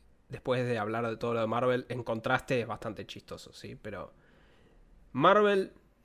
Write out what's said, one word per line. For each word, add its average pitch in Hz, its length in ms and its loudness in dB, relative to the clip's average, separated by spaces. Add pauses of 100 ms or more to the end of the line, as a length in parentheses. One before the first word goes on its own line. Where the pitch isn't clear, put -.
(280)
después 123 380 -2
de 120 120 0
hablar 110 280 -2
de 113 100 -4
todo 117 180 -2
lo 117 60 0
de 113 60 2
Marvel, 123 440 2
en 123 120 -6
contraste 120 580 0
es 107 60 -2
bastante 107 400 -8
chistoso, - 460 -16
¿sí? 113 280 -16
Pero 98 340 -12 (960)
Marvel 196 600 4 (320)